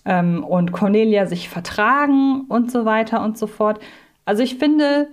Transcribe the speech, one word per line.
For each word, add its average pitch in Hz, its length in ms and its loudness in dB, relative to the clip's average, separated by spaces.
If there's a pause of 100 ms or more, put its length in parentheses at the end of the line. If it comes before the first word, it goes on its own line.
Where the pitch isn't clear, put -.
ähm, 175 380 0
und 175 300 0
Cornelia 208 540 2
sich 175 220 -8
vertragen 269 1000 0
und 240 240 0
so 240 120 0
weiter 220 380 0
und 214 160 -4
so 214 80 -6
fort. 214 320 -2 (460)
Also 208 180 0
ich 254 140 -4
finde, 294 560 2